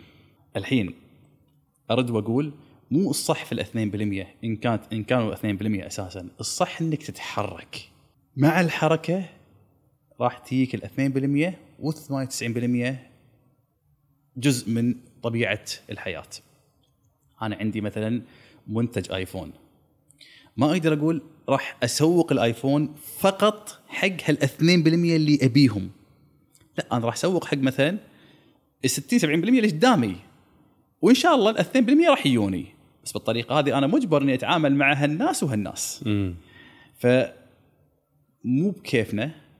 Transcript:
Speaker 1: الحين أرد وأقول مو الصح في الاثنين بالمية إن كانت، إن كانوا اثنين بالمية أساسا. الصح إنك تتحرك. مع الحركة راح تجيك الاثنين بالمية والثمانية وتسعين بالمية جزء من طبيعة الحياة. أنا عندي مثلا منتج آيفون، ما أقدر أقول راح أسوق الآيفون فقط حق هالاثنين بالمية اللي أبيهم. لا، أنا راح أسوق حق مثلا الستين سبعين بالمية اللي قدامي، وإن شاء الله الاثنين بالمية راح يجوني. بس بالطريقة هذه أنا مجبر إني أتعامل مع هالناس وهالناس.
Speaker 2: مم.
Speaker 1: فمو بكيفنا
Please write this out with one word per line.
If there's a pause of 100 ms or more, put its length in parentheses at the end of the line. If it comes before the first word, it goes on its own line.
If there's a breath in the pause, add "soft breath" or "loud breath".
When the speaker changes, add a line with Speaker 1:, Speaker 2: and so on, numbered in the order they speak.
(560 soft breath)
Speaker 1:
الحين (960)
أرد
وأقول (380 soft breath)
مو
الصح
في
الاثنين
بالمية (100)
إن
كانت، (100)
إن
كانوا
اثنين
بالمية
أساسا. (120)
الصح
إنك
تتحرك. (480)
مع
الحركة (960)
راح
تجيك
الاثنين
بالمية (200)
والثمانية
وتسعين
بالمية (1300)
جزء
من (280)
طبيعة (260)
الحياة. (1120)
أنا
عندي
مثلا (440 loud breath)
منتج
آيفون، (1040 soft breath)
ما
أقدر
أقول (260)
راح
أسوق
الآيفون (240)
فقط
حق (160)
هالاثنين
بالمية
اللي
أبيهم. (880)
لا،
أنا
راح
أسوق
حق
مثلا (840 soft breath)
الستين
سبعين
بالمية
اللي
قدامي، (840)
وإن
شاء
الله
الاثنين
بالمية
راح
يجوني. (380)
بس
بالطريقة
هذه
أنا
مجبر
إني
أتعامل
مع
هالناس
وهالناس.
Speaker 2:
مم. (640 loud breath)
Speaker 1:
فمو
بكيفنا (300)